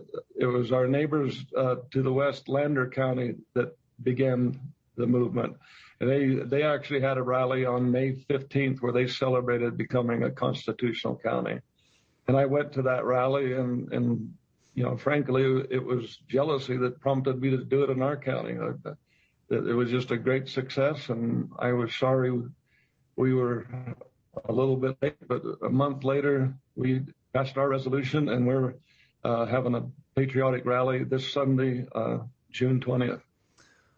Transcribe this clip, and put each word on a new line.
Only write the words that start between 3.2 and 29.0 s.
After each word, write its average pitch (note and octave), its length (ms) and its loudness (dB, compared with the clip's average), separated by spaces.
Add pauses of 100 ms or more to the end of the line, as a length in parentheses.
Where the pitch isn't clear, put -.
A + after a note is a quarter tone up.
that B2 220 -2 (260)
began B2 580 2 (360)
the A#2+ 100 -2
movement. A#2+ 520 0 (420)
And A#2+ 100 0
they, C3+ 340 2
they C#3 200 0
actually C#3+ 380 0
had C3+ 160 2
a B2+ 60 0
rally B2+ 420 2
on B2 260 2
May C3 220 2
fifteenth C3+ 680 0
where A#2+ 100 0
they B2+ 160 2
celebrated B2 720 0
becoming A#2+ 460 0
a C3+ 80 0
constitutional B2 920 -2
county. A#2+ 360 -2 (680)
And B2+ 100 4
I C#3 80 4
went C#3+ 280 0
to C3+ 100 0
that B2+ 220 0
rally, B2+ 480 2
and, B2 380 -2
and, A#2+ 420 -2 (400)
you B2+ 100 -2
know, B2 140 -2
frankly, C3+ 460 -2 (260)
it B2+ 140 -4
was A#2+ 340 -6 (100)
jealousy C3+ 500 -2
that B2+ 220 -4
prompted C3+ 420 0
me C3+ 100 0
to B2+ 120 0
do C3+ 200 2
it C3 60 2
in B2+ 120 -2
our C#3+ 160 0
county. A#2+ 400 -4
Uh, A2+ 340 -6 (580)
it, - 180 0
it A#2 60 0
was A#2 160 0
just B2+ 220 -2
a A#2 60 0
great C3 320 0
success, C3+ 600 -2
and A#2 480 -2
I B2 140 0
was A#2+ 240 -2
sorry C3 360 2 (840)
we C3 180 4
were B2 340 0 (800)
a A2+ 60 -2
little C3 260 2
bit C3 240 -2
late, D3 140 0 (120)
but B2 140 -2 (220)
a - 60 -2
month C3+ 340 2
later, C3+ 500 2 (220)
we C3 260 0 (320)
passed C3+ 240 -2
our C#3 120 2
resolution, C3+ 600 0
and B2 160 2
we're, C3 300 2 (480)